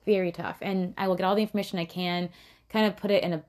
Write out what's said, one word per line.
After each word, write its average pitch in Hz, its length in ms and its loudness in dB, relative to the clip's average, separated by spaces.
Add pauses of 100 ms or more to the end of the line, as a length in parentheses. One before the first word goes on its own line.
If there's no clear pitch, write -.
very 190 260 2
tough. - 300 -6
And 190 360 -2
I 196 100 -2
will 185 80 2
get 185 100 0
all 190 100 4
the 220 60 4
information 202 360 -2
I 170 80 -2
can, 175 440 -4 (400)
kind 220 160 2
of 208 120 0
put 202 140 -2
it 202 120 4
in 175 100 0
a 156 160 -4